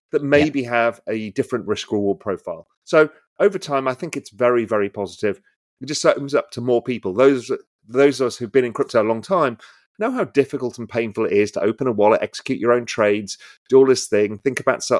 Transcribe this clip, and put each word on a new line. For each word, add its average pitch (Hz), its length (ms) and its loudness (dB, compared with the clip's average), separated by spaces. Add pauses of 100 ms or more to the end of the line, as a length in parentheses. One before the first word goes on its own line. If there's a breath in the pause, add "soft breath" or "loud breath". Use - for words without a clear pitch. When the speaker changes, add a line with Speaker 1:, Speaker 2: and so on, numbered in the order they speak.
(120)
Speaker 1:
that 147 100 -2
Speaker 2:
Yeah. 143 60 -6
Speaker 1:
maybe 143 360 2
have 117 440 -2
a 110 220 -6
different 120 360 -4
risk - 260 -4
reward 101 280 0
profile. 87 460 -8 (180)
So 156 260 2 (280 soft breath)
over 190 200 0
time, 135 300 -4
I 127 60 -2
think 156 220 -10
it's - 140 -12
very, 120 340 0
very 104 260 -2
positive. 101 500 -6 (400)
It 131 60 -14
just 147 180 -6
opens 139 300 0
up - 180 -2
to - 80 -10
more 120 220 2
people. 107 320 -6
Those, 127 360 2 (360)
those 131 340 2
of 127 80 2
us - 80 -6
who've 117 160 -10
been 131 120 4
in 117 80 -6
crypto 120 300 0
a - 20 -2
long 113 180 -2
time 147 360 -2 (400 soft breath)
know 226 120 -2
how 247 140 -2
difficult 127 540 -2
and 117 100 -10
painful 113 380 -4
it - 60 -2
is 101 200 2
to - 100 -6
open 117 240 -2
a 123 60 0
wallet, 104 300 4
execute - 360 -8
your 120 140 0
own 120 140 0
trades, 104 500 -2 (320 loud breath)
do 131 100 4
all 135 80 8
this 131 220 2
thing, 104 300 0
think 127 200 -4
about - 240 -2
se-, - 180 -2